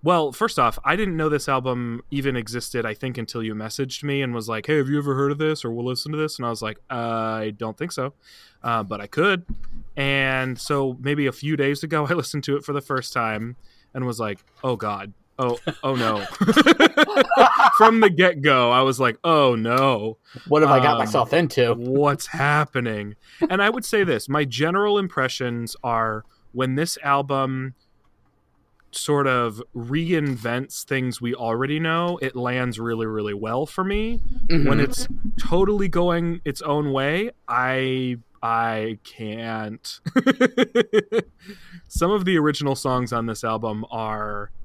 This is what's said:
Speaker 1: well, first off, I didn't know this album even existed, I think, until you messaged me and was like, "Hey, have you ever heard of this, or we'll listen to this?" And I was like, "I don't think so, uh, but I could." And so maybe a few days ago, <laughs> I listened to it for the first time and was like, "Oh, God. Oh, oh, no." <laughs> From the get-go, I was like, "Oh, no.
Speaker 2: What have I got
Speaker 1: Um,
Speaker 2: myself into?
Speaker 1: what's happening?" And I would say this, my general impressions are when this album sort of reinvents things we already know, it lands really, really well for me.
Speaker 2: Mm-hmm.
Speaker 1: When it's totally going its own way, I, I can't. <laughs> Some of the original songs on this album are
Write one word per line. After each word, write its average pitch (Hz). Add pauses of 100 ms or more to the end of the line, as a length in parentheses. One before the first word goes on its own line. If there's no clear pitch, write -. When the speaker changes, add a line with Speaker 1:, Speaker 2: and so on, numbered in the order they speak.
Speaker 1:
well, 160
first 226
off, 120
I 147
didn't 196
know 156
this 147
album 123
even 135
existed, 117
I 110
think, 123
until 117
you 110
messaged 110
me 139
and 127
was 110
like, 110
"Hey, 156
have 135
you 147
ever 143
heard 139
of 143
this, 156
or 113
we'll 120
listen 127
to 151
this?" 151
And 123
I 120
was 113
like, 107 (100)
"I 113
don't 110
think 170
so, 139 (500)
uh, 117
but 101
I 101
could." 180 (520)
And 131
so 135
maybe 143
a 123
few 147
days 143
ago, 151
<laughs> 131
I 175
listened 147
to 143
it 139
for -
the 143
first 131
time 113 (360)
and 127
was 120
like, 104 (240)
"Oh, 127
God. 101 (260)
Oh, 123 (240)
oh, 135
no." 110
<laughs> -
From 220
the 214
get-go, 147
I 127
was 135
like, 120
"Oh, 143
no. 117 (300)
Speaker 2:
What 151
have 143
I 131
got 147
Speaker 1:
Um, 117
Speaker 2:
myself 113
into? 131
Speaker 1:
what's 135
happening?" 127 (340)
And 190
I 208
would 233
say 208
this, 165
my 147
general 180
impressions 127
are 113 (280)
when 127
this 165
album 135 (1160)
sort 143
of 120 (140)
reinvents 135
things 127
we 120
already 127
know, 170
it 131
lands 123
really, 113
really 107
well 113
for -
me. 214 (280)
Speaker 2:
Mm-hmm. 160
Speaker 1:
When -
it's - (320)
totally 196
going 170
its 143
own 147
way, 151 (180)
I, 127 (240)
I 113
can't. 110 (160)
<laughs> 226
Some 170
of 202
the 180
original 147
songs 127
on 117
this 110
album 110
are 107 (140)